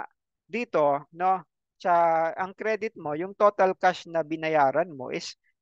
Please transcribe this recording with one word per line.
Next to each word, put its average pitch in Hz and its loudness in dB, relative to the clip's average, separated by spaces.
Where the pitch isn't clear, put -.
dito, 156 -2
no, 180 -2
sa, 180 0
ang 185 -8
credit 214 -4
mo, 151 -8
yung 185 -8
total 196 4
cash 180 0
na 165 -2
binayaran 160 2
mo 127 -12
is - -10